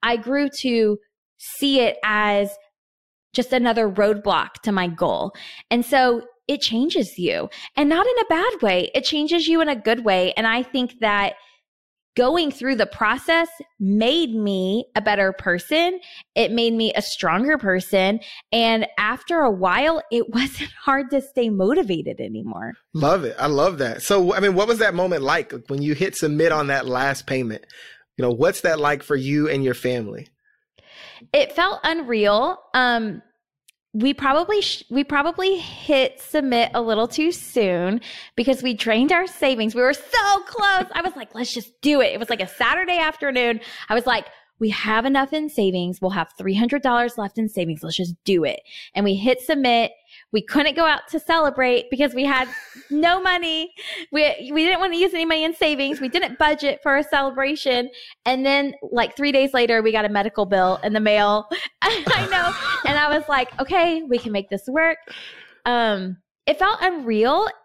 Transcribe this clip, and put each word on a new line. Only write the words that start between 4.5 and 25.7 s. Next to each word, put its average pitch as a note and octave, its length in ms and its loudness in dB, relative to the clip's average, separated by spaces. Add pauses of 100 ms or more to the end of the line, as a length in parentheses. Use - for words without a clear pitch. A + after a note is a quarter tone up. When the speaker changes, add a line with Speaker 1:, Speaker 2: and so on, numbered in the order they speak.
Speaker 1:
to G#3+ 100 -2
my F#3 140 0
goal. E3 480 -2 (360)
And A#3+ 140 0
so B3 380 4 (260)
it C#4+ 140 -2
changes B3 560 -2
you, G2+ 320 -2 (260)
and D4 100 2
not E4 200 4
in B4 140 2
a A4+ 100 2
bad F#4 320 0
way. F#3 320 2
It B3+ 100 -2
changes D#4 420 0
you E4 140 4
in D#4 80 2
a C#4+ 80 -2
good A3+ 300 -2
way. F#3 320 2
And A3 80 0
I A3+ 160 0
think B3 380 -4
that G3+ 340 0 (840)
going C#4+ 340 2
through C4+ 260 -2
the G#3 100 2
process D4 640 0 (300)
made A3+ 560 2
me G3+ 520 -2 (100)
a G#3+ 60 0
better G3+ 320 2
person. D#4+ 680 -2 (340)
It A3+ 160 2
made A#3 220 0
me A3+ 220 0
a - 80 -2
stronger A3 560 0
person. F#3+ 640 0 (320)
And A3+ 340 2 (100)
after B3 440 -2
a C4 100 4
while, G3+ 500 2 (100)
it A#3 200 0
<laughs> - 20 -14
wasn't C4+ 380 -2 (100)
hard C4+ 300 0
to C#4 100 2
stay B3 300 -2
motivated G3 720 0
anymore. A2 500 -10 (220)
Speaker 2:
Love D#3 300 2
it. A2+ 140 -6
I C#3 100 0
love D3+ 300 2
that. A#2+ 240 -4
So, F#3+ 300 2
I F#3+ 80 0
mean, G3 140 2
what G3 140 2
was A#3 100 2
that G#3 160 2
moment F3 280 0
like D3 300 0 (160)
when C#3 140 -4